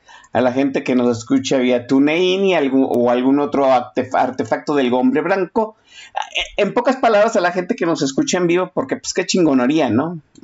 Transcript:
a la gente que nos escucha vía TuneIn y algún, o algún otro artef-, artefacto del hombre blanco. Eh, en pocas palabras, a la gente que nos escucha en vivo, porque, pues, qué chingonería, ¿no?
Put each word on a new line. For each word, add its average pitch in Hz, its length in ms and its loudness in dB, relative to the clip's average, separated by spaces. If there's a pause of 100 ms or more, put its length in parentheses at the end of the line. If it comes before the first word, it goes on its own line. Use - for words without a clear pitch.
(320)
a 117 100 0
la 123 120 2
gente 135 300 -2
que 131 120 0
nos 123 220 2
escucha 135 400 -2
vía 123 300 0
TuneIn 170 580 2
y 185 100 2
algún, 135 340 2
o 120 200 2
algún 127 300 2
otro 143 260 0
artef-, 127 500 0
artefacto 135 600 -2
del 127 180 2
hombre 127 280 2
blanco. 190 540 -2 (380)
Eh, - 480 -6
en 190 120 0
pocas 247 240 0
palabras, 220 380 2
a 202 60 2
la 175 100 0
gente 180 240 -4
que 180 100 -4
nos 165 160 -2
escucha 143 360 -2
en 180 100 0
vivo, 180 260 0
porque, 143 220 -4
pues, - 180 -12
qué 190 120 -2
chingonería, 139 640 2
¿no? 156 300 -2 (240)